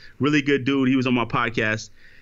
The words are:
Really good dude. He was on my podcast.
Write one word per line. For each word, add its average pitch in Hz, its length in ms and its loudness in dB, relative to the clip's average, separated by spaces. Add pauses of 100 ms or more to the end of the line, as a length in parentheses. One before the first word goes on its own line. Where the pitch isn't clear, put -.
(180)
Really 147 240 2
good 139 220 0
dude. 135 240 0
He 135 80 4
was 127 100 0
on 127 80 2
my 120 100 2
podcast. 113 680 -2 (320)